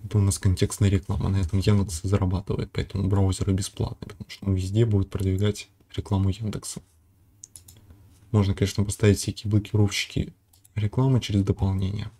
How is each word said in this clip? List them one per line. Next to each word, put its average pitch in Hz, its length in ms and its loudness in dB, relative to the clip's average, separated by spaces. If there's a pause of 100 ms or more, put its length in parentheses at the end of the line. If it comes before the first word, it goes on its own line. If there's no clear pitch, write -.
Это 107 140 0
у 101 40 4
нас 98 160 2
контекстная 98 500 2
реклама. 98 400 0
На 95 80 0
этом 98 220 0
Яндекс 101 460 0
и 95 40 -2
зарабатывает, 92 640 -2
поэтому - 360 -4
браузеры 98 440 2
бесплатные, - 560 -4
потому - 220 -16
что - 160 -10
он 98 80 2
везде 98 320 2
будет 101 240 2
продвигать 95 580 -2 (260)
рекламу 98 360 0
Яндекса. 104 500 -6 (1500)
Можно, 101 240 4
конечно, 98 300 0
поставить 104 340 4
всякие - 320 -6
блокировщики 101 840 0 (420)
рекламы 123 460 2
через 101 240 0
дополнение. 95 760 -2